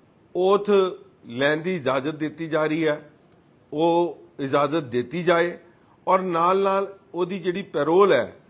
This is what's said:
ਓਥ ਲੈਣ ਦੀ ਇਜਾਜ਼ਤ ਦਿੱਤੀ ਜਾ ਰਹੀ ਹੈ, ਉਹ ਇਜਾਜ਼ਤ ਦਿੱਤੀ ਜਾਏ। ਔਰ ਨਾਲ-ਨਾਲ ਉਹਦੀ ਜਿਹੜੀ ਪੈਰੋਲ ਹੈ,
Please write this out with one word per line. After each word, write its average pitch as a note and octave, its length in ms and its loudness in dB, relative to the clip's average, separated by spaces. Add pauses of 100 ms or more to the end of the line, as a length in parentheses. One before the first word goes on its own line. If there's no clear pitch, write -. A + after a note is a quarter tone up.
(360)
ਓਥ G3 340 2 (560)
ਲੈਣ C#3 300 0
ਦੀ F3 200 -4
ਇਜਾਜ਼ਤ C3+ 380 -2
ਦਿੱਤੀ D#3 340 -8
ਜਾ D#3 180 0
ਰਹੀ D#3 220 0
ਹੈ, D3+ 220 -4 (640)
ਉਹ E3 460 0 (220)
ਇਜਾਜ਼ਤ C#3+ 420 0
ਦਿੱਤੀ B2 400 -4
ਜਾਏ। F3 360 0 (500)
ਔਰ F#3 120 4
ਨਾਲ-ਨਾਲ F#3+ 800 0 (160)
ਉਹਦੀ F3+ 240 -4
ਜਿਹੜੀ F3 240 -4
ਪੈਰੋਲ E3 500 2
ਹੈ, G#2+ 240 0 (140)